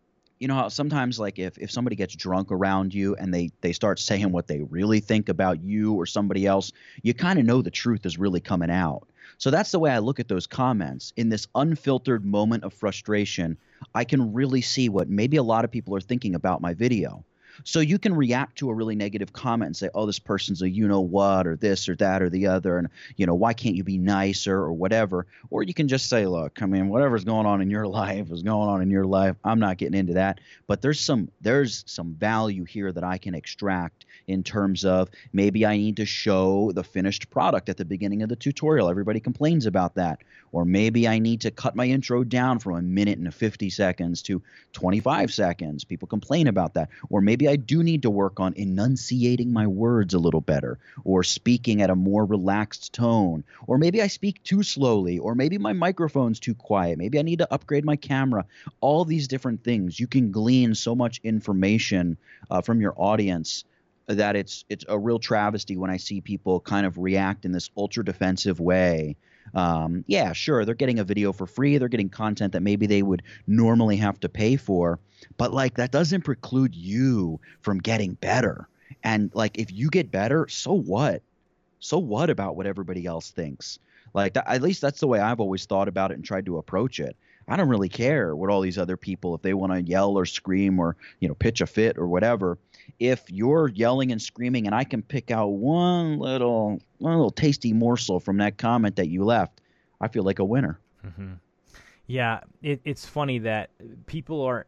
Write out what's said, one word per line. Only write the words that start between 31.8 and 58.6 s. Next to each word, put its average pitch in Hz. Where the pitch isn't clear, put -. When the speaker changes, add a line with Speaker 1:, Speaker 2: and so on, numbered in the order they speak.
Speaker 1:
some 85
value 107
here 98
that 85
I 90
can 90
extract 90
in 95
terms 98
of, 92
"Maybe 101
I 104
need 104
to 107
show 98
the 87
finished 98
product -
at 92
the 92
beginning 101
of 110
the 123
tutorial." 143
Everybody 101
complains 143
about 92
that. 85
Or, 85
"Maybe 113
I 113
need 113
to 113
cut 98
my 123
intro 127
down 123
from 90
a 87
minute 98
and 82
fifty 104
seconds 87
to 95
twenty-five 110
seconds." 85
People 90
complain 143
about 95
that. 80
Or, 98
"Maybe 123
I 143
do 143
need 165
to 113
work 98
on 92
enunciating 120
my 110
words 104
a 90
little 80
better." 69
Or 92
speaking 120
at 92
a 92
more 98
relaxed 101
tone. 107
Or, 127
"Maybe 175
I 202
speak -
too 196
slowly." 104
Or 101
maybe 147
my 202
microphone's 165
too 117
quiet. 87
Maybe 113
I 147
need 165
to 170
upgrade 143
my 151
camera. 131